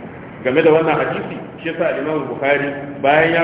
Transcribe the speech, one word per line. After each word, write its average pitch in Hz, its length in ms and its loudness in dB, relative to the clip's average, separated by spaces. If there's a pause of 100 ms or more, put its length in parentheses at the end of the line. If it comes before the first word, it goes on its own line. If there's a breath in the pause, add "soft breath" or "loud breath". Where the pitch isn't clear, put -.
(420)
game 131 180 2
da 165 140 6
wannan 160 240 4
hadisi, - 400 -4 (240)
shi 160 80 -6
yasa 165 240 -2
al-Imam 143 320 -4
Bukhari 139 400 0 (400)
bayan 156 320 6
ya 170 60 2